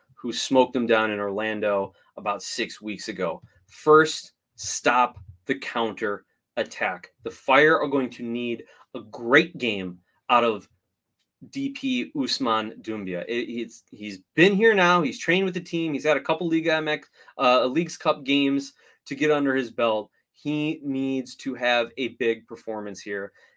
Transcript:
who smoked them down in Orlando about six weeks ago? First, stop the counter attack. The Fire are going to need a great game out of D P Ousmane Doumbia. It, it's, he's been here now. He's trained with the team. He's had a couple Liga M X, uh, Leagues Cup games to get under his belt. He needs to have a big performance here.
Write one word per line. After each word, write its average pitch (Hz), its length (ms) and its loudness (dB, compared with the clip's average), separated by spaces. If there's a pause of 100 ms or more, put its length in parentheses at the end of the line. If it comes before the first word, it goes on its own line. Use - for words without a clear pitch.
(120)
who - 180 -8
smoked 127 440 4
them 120 120 0
down 110 240 4
in 104 100 -2
Orlando 101 720 -2 (240)
about 101 240 -4
six - 400 -6
weeks 107 260 -8
ago? 90 320 -4 (260)
First, - 680 4 (240)
stop - 640 0 (280)
the - 100 -2
counter 110 680 -6 (320)
attack. 104 540 -6 (140)
The 117 60 -8
Fire 147 500 4
are 143 80 -2
going 135 220 -2
to 120 120 -14
need 117 400 -4 (320)
a 117 60 -12
great 120 580 0
game 95 400 -4 (300)
out 120 160 6
of 107 240 -2 (800)
D 139 200 -6
P 123 440 -4
Ousmane 117 640 0
Doumbia. 101 460 -6
It, 120 240 -4
it's, 117 400 -10
he's 104 280 -12 (180)
been 190 180 6
here 220 200 6
now. 175 280 4
He's 127 160 -4
trained 190 280 0
with 180 80 -4
the 175 60 -6
team. 165 320 -4
He's 139 120 -4
had 151 120 2
a 139 40 -2
couple 165 260 -2
Liga 160 280 0
M 156 120 -2
X, 151 220 -6 (300)
uh, 127 280 6
Leagues 160 300 -2
Cup 151 260 -2
games 139 520 0 (320)
to 139 100 -8
get 151 160 2
under 143 200 2
his 123 200 -2
belt. 110 380 0 (220)
He 151 520 -4
needs 135 520 -4
to 131 180 -8
have 120 420 0
a 127 120 -4
big 113 380 -2
performance 107 540 -10
here. 101 320 -10 (240)